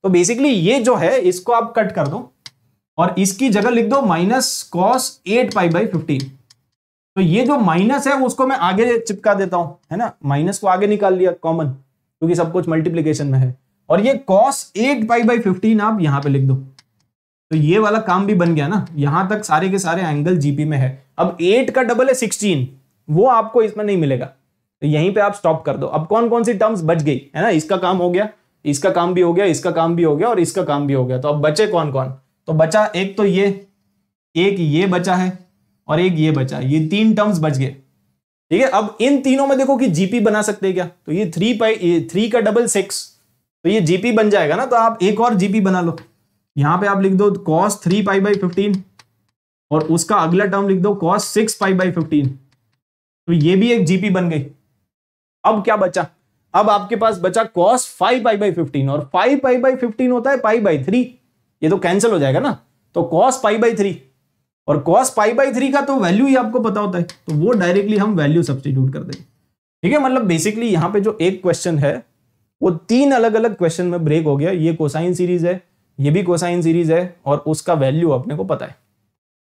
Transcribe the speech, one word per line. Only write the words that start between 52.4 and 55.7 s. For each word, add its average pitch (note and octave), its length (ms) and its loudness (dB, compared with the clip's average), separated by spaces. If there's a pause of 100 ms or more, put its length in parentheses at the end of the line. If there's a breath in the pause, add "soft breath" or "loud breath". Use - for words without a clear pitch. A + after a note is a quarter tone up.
ये E3 220 4
भी A3+ 160 2
एक G#3+ 140 2
जीपी F#3 240 0
बन F3+ 200 0
गई। D3 160 -4 (960)
अब G#3+ 200 0
क्या G#3+ 120 2